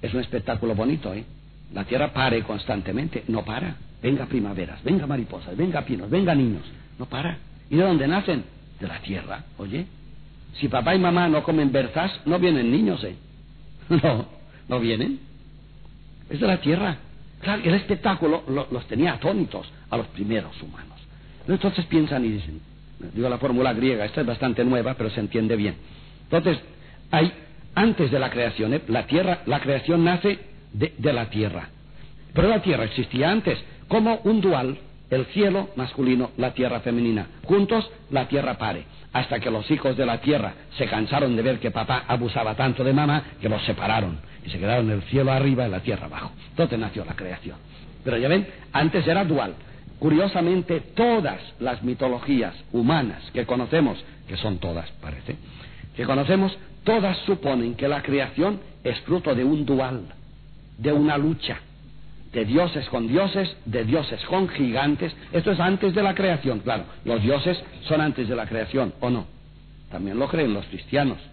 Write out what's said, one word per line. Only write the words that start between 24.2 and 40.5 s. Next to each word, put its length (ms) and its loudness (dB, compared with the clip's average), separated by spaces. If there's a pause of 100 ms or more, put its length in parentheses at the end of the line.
es 60 0
bastante 360 0
nueva, 300 2
pero 160 -2
se 100 -6
entiende 380 0
bien. 180 0 (480)
Entonces, 360 2 (520)
hay, 220 4 (420)
antes 360 4
de 80 2
la 100 0
creación, 440 0
¿eh? 140 0
La 200 0
tierra, 380 2
la 140 2
creación 460 2
nace 340 2 (320)
de, 260 -2
de 160 2
la 160 -2
tierra. 400 -2 (640)
Pero 140 6
la 140 4
tierra 240 2
existía 440 0
antes, 300 2 (300)
como 340 4
un 160 4
dual, 380 2 (320)
el 180 2
cielo 480 2
masculino, 640 2
la 160 0
tierra 260 0
femenina. 480 0 (160)
Juntos, 460 4 (200)
la 200 0
tierra 280 0
pare. 280 -4 (260)
Hasta 280 0
que 120 -2
los 180 -4
hijos 260 2
de 120 0
la 140 -2
tierra 320 2 (240)